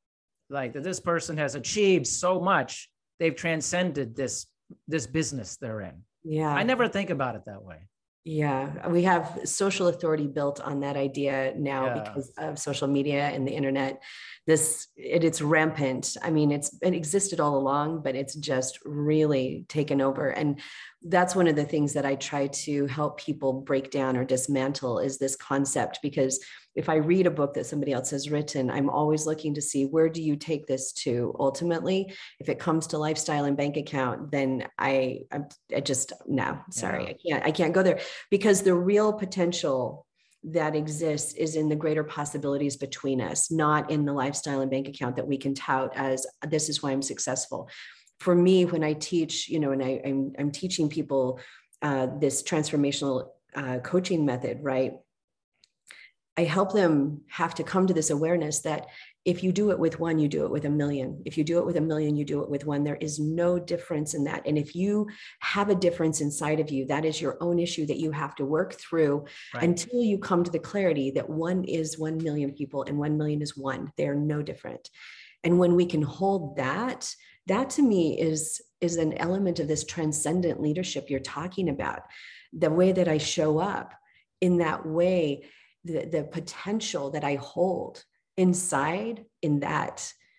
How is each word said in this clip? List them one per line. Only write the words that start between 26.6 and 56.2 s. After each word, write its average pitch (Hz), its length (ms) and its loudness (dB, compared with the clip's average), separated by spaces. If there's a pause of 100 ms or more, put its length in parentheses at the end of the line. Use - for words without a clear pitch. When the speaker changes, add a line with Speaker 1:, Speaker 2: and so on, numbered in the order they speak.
Speaker 2:
if 156 140 -2
I 160 60 2
read 175 300 4
a 170 60 6
book 147 220 0
that 147 140 -4
somebody 143 260 -2
else 120 160 -2
has 143 200 -4
written, 147 400 0
I'm 139 200 0
always 151 360 2
looking 156 280 -2
to 143 80 -4
see 139 240 0
where 160 240 4
do 160 120 -4
you 151 140 2
take 147 320 -4
this - 260 -2
to 120 460 0
ultimately. 170 760 0 (260)
If 156 100 -4
it - 100 -2
comes 160 280 0
to 156 100 -4
lifestyle 151 480 0
and 139 100 2
bank 143 220 0
account, 143 540 -2
then 135 360 0 (100)
I, 131 440 0 (100)
I, 143 100 -6 (340)
I - 40 2
just, - 320 -2 (160)
no, - 320 0 (100)
sorry, - 540 -4
Speaker 1:
Yeah. 156 140 0
Speaker 2:
I - 20 0
can't, - 80 -2
I 156 40 4
can't 160 220 2
go 190 80 4
there, 185 180 4 (300)
because 196 340 6
the 185 120 6
real 208 380 4
potential 170 920 -2 (380)
that 156 320 0
exists 151 600 -2
is 156 200 -2
in 151 140 2
the 151 60 2
greater 156 280 0
possibilities 143 720 -2
between 135 440 -2
us, 101 300 -2
not 151 380 2
in 151 160 2
the 143 80 0
lifestyle 139 480 -2
and 135 80 0
bank 135 180 -2
account 131 280 -4
that 127 120 -4
we 139 100 0
can 139 180 -2
tout 131 400 -2
as, 131 320 -2 (200)
"This 151 220 0
is 143 140 -4
why 143 80 -2
I'm 135 100 0
successful." - 640 -6 (520)
For 180 160 4
me, 180 300 8
when 165 180 0
I 151 100 2
teach, 160 560 -2
you 160 100 0
know, 143 120 2
and 135 120 0
I, 131 220 -2
I'm, 135 320 -2
I'm 143 140 -2
teaching 170 360 -2
people, 135 520 0 (420)
uh, 135 260 0 (120)
this 139 240 2
transformational, 143 880 0 (260)
uh, 127 240 -4
coaching 180 440 0
method, 127 380 0
right? 131 320 0 (1400)